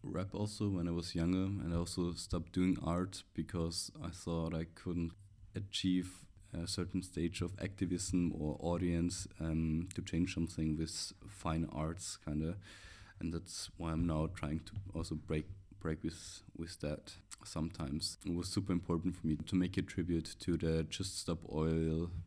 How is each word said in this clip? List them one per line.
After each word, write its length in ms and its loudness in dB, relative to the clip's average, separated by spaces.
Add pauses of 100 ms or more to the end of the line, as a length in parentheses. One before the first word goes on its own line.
rap 320 -4
also 340 0
when 200 2
I 40 2
was 220 -2
younger, 300 4 (180)
and 120 0
I 20 4
also 360 0
stopped 400 -4
doing 300 4
art 400 0 (120)
because 560 -2 (120)
I 60 -4
thought 460 0
I 100 0 (100)
couldn't 380 -2 (420)
achieve 720 2 (300)
a 120 -2
certain 360 0
stage 400 0
of 180 0
activism 760 2
or 220 0
audience, 680 2 (120)
um, 540 2
to 80 -4
change 320 2
something 420 0
with 360 -4 (160)
fine 440 0
arts, 520 -2
kinda. 320 0 (640)
And 160 -2
that's 420 -6
why 160 -2
I'm 140 4
now 280 2
trying 260 -2
to 120 -14 (220)
also 220 -2
break, 300 -2 (340)
break 220 -2
with, 400 -6 (140)
with 240 -8
that 320 -4 (320)
sometimes. 800 -2
It 100 0
was 140 -2
super 240 0
important 440 2
for 100 -4
me 100 4
to 200 -2
make 200 4
a 60 2
tribute 580 0
to 160 2
the 280 4
Just 340 -4
Stop 220 -2 (120)
Oil 580 4 (160)